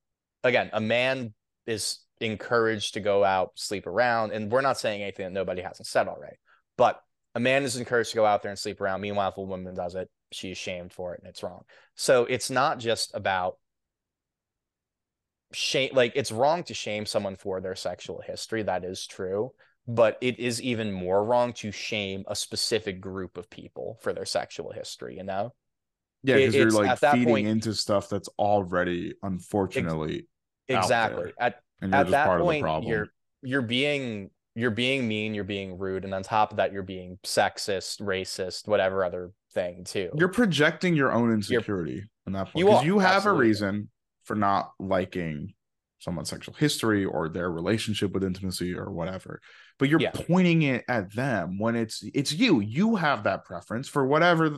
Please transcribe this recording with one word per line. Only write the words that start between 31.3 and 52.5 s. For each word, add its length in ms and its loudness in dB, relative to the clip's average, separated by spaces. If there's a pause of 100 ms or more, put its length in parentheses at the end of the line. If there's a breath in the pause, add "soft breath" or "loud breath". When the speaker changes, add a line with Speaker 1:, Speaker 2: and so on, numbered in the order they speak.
Speaker 1:
At, 240 -2 (180)
Speaker 2:
and 100 -2
you're 100 6
Speaker 1:
at 40 4
Speaker 2:
just 60 0
Speaker 1:
that 140 4
Speaker 2:
part 160 4
of 60 2
the 0 -
Speaker 1:
point, 140 2
Speaker 2:
problem. 280 -2
Speaker 1:
you're, 180 -2 (340)
you're 200 -2
being, 680 0 (240)
you're 160 0
being 380 0
mean, 260 -2
you're 120 -4
being 320 -6
rude, 260 -4
and 100 -8
on 80 -4
top 300 2
of 60 -6
that, 160 2
you're 100 -6
being 400 -12
sexist, 800 -2
racist, 640 -4
whatever 380 2
other 260 -6 (220)
thing, 320 -6
too. 320 -4
Speaker 2:
You're 100 4
projecting 680 2
your 160 4
own 180 4
Speaker 1:
You're 60 4
Speaker 2:
insecurity 680 -2 (240)
in 60 -2
that 180 -4
point, 60 -6
Speaker 1:
You 100 4
Speaker 2:
'cause 140 8
Speaker 1:
are, 40 2
Speaker 2:
you 140 4
have 160 6
Speaker 1:
absolutely. 300 4
Speaker 2:
a 20 8
reason 420 0 (360)
for 100 -6
not 420 2
liking 760 -2 (460)
someone's 300 -8
sexual 240 -10
history 500 0
or 240 -2
their 240 -4
relationship 600 -2
with 120 -2
intimacy 500 -4
or 180 -8
whatever, 500 -8 (360 loud breath)
but 120 2
you're 100 4
Speaker 1:
Yeah. 120 0
Speaker 2:
pointing 500 4
it 260 0
at 260 -2
them 460 -2
when 160 0
it's, 280 -4 (100)
it's 180 0
you. 300 4